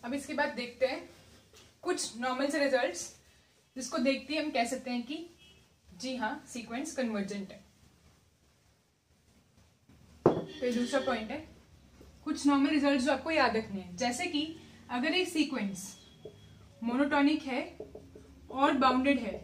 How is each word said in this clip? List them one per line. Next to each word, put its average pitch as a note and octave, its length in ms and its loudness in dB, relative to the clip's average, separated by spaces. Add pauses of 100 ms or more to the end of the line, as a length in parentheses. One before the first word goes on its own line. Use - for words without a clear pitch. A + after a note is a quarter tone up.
अब A#3+ 100 -4
इसके C#4 200 -6
बाद C4 220 0
देखते B3 300 -2
हैं D#4 220 -4 (720)
कुछ - 360 -2
normal B3+ 300 0
से D4+ 120 0
results, C4 520 0 (640)
जिसको C4 240 -4
देखते C4+ 340 0
ही D#4 60 0
हम D4+ 100 -2
कह A#3+ 160 2
सकते B3+ 240 -6
हैं A#3+ 120 -2
कि D#4+ 240 -10 (680)
जी B3+ 220 -6
हाँ, A#3 300 -4
sequence A#3+ 460 -8
convergent G3+ 600 -4
है। - 80 -18 (2750)
तो - 420 2
ये B3 60 0
दूसरा B3 280 0
point A3+ 300 -4
है, C#4+ 80 -6 (880)
कुछ - 220 -2
normal C#4 240 6
results C#4 340 4
जो D4 80 4
आपको C4+ 180 -2
याद C4 260 4
रखने G3 240 -4
हैं, - 160 -12
जैसे B3 300 -2
कि D4 160 0 (480)
अगर C4+ 240 0
एक F#4 140 2
sequence A3 580 -2 (960)
monotonic C#4+ 600 4
है C4 200 -2 (880)
और C#4 220 6
bounded C4 460 6
है A3 120 -4 (120)